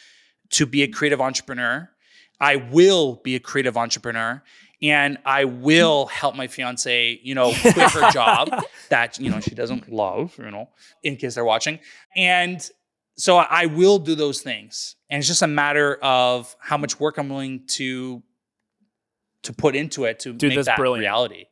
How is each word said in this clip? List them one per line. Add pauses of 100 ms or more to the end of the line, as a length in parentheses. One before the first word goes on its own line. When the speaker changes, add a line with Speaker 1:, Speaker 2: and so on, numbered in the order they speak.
(500)
Speaker 1:
to
be
a
creative
entrepreneur. (500)
I
will
be
a
creative
entrepreneur. (380)
And
I
will
help
my
fiance,
you
know,
quit (140)
her
Speaker 2:
<laughs>
Speaker 1:
job (240)
that,
you
know,
she
doesn't
love,
you
know, (320)
in
case
they're
watching. (380)
And (500)
so
I
will
do
those
things. (140)
And
it's
just
a
matter
of
how
much
work
I'm
willing
to, (1200)
to
put
into
it
to
Speaker 2:
Dude,
Speaker 1:
make
Speaker 2:
that's
Speaker 1:
that
Speaker 2:
brilliant.
Speaker 1:
reality.